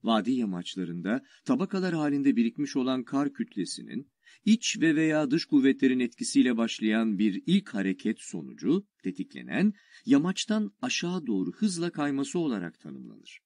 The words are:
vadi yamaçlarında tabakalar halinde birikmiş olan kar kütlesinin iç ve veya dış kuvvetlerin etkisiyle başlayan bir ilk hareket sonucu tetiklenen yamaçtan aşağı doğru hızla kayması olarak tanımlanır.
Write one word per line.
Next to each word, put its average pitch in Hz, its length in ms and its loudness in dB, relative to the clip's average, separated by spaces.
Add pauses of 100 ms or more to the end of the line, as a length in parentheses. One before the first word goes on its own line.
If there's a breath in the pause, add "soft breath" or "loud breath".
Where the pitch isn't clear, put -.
vadi 113 300 2
yamaçlarında 92 880 -4 (220 soft breath)
tabakalar 185 500 -2
halinde 143 420 2
birikmiş 117 400 0
olan 131 280 0
kar 139 280 -2
kütlesinin 143 800 -8 (320 soft breath)
iç - 360 2
ve 165 160 4
veya 151 340 2
dış 160 140 0
kuvvetlerin 131 560 4
etkisiyle 120 560 2
başlayan 110 640 0
bir 98 280 0
ilk 190 280 2
hareket 95 460 -2
sonucu 85 640 -4 (160)
tetiklenen 135 720 -2 (340 soft breath)
yamaçtan 190 680 2 (100)
aşağı 170 440 -4
doğru 95 260 -2
hızla 175 380 -2
kayması 143 480 -2
olarak 104 420 -4
tanımlanır. 64 640 -18